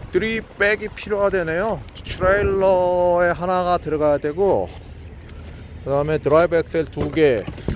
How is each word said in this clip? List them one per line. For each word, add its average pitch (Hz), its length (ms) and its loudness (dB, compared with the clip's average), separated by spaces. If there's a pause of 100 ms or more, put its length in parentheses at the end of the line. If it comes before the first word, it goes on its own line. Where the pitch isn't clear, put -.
(120)
드립백이 214 760 0
필요하대네요. 190 920 -2 (240)
트레일러에 180 1300 2
하나가 180 480 0
들어가야 147 400 0
되고, 147 500 0 (1160)
그다음에 147 340 0
드라이브 160 380 4
엑셀 160 300 0
두 151 240 -4
개. 139 320 4 (340)